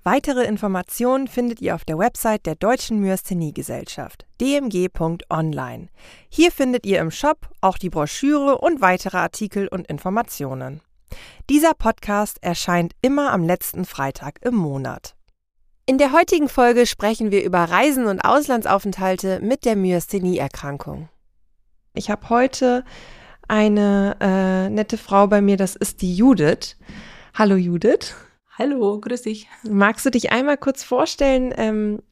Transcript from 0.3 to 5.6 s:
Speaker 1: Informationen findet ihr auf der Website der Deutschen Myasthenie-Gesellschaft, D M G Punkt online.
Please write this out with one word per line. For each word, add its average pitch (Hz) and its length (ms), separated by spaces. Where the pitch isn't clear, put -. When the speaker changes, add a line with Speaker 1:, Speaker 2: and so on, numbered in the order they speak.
Speaker 1:
Informationen 214 840
findet 240 320
ihr 180 160
auf - 80
der 160 140
Website 214 480
der 156 100
Deutschen 226 460
Myasthenie-Gesellschaft, 170 1200
D 269 160
M 277 140
G 185 180
Punkt 165 420
online. 147 600